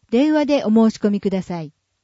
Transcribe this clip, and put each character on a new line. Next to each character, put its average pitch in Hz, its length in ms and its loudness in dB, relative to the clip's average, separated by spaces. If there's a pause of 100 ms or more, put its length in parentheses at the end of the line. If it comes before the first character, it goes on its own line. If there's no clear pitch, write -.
(100)
電 294 240 2
話 302 100 2
で 277 200 0
お - 40 -2
申 226 220 4
し - 80 -8
込 208 120 -2
み 202 100 -2
く 202 100 -4
だ 190 120 -2
さ 175 200 -10
い。 147 100 -14 (300)